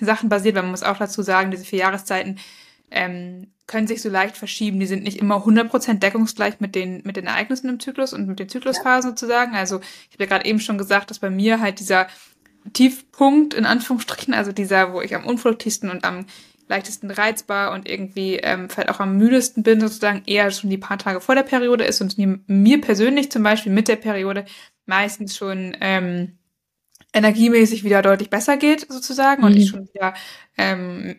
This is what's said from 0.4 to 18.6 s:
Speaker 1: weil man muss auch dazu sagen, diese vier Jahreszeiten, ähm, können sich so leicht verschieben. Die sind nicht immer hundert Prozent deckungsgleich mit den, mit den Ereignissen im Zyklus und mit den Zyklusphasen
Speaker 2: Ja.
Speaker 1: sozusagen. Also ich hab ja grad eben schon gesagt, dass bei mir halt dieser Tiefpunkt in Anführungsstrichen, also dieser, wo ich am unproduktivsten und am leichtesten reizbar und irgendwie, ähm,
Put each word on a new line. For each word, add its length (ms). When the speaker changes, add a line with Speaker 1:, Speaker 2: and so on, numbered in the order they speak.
Speaker 1:
weil 80
man 80
muss 120
auch 140
dazu 240
sagen, 300
diese 140
vier 140
Jahreszeiten, 600
ähm, 580
können 180
sich 160
so 80
leicht 260
verschieben. 440
Die 80
sind 160
nicht 160
immer 260
hundert 240
Prozent 320
deckungsgleich 580
mit 140
den, 300
mit 120
den 120
Ereignissen 420
im 100
Zyklus 340
und 140
mit 120
den 100
Zyklusphasen 640
Speaker 2:
Ja. 40
Speaker 1:
sozusagen. 400
Also 260
ich 320
hab 80
ja 40
grad 200
eben 140
schon 200
gesagt, 320
dass 80
bei 100
mir 320
halt 180
dieser 280
Tiefpunkt 800
in 120
Anführungsstrichen, 680
also 180
dieser, 420
wo 80
ich 140
am 100
unproduktivsten 680
und 120
am 220
leichtesten 440
reizbar 600
und 160
irgendwie, 480
ähm, 320